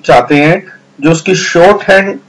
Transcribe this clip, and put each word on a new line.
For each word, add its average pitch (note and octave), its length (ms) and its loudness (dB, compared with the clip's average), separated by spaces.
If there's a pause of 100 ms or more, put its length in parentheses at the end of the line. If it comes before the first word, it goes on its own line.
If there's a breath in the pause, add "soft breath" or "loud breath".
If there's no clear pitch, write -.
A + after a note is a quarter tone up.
चाहते C3+ 300 2
हैं D#3 320 0 (340 loud breath)
जो D3+ 100 0
उसकी E3 240 -2
शॉर्ट F3+ 480 0
हैंड G3 360 -2 (100)